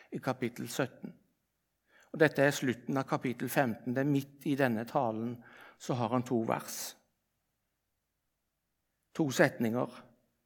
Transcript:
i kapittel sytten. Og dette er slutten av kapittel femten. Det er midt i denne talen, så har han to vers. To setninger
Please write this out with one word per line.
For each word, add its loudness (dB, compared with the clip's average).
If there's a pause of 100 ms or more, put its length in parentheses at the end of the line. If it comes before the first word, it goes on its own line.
(120)
i -8
kapittel -4
sytten. -6 (1000)
Og -2
dette 6
er 6
slutten -2
av -4
kapittel -2
femten. 0
Det 2
er 2
midt -2
i 2
denne 2
talen, -2 (400)
så -4
har -2
han 0
to 0
vers. -4 (2250)
To 0
setninger 2 (440)